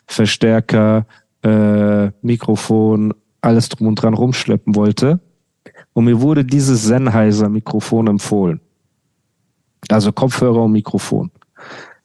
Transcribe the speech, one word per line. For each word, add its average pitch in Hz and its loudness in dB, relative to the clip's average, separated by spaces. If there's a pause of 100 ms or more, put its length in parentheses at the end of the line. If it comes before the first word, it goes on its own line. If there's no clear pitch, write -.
Verstärker, 110 0 (380)
äh, 104 2 (120)
Mikrofon, 110 0 (280)
alles 117 0
drum - -4
und 110 0
dran 113 0
rumschleppen 107 -2
wollte. 104 0 (760)
Und 117 2
mir 120 2
wurde 143 2
dieses 131 0
Sennheiser-Mikrofon 110 0
empfohlen. 98 -2 (1300)
Also 107 0
Kopfhörer 123 0
und 110 0
Mikrofon. 107 -4 (720)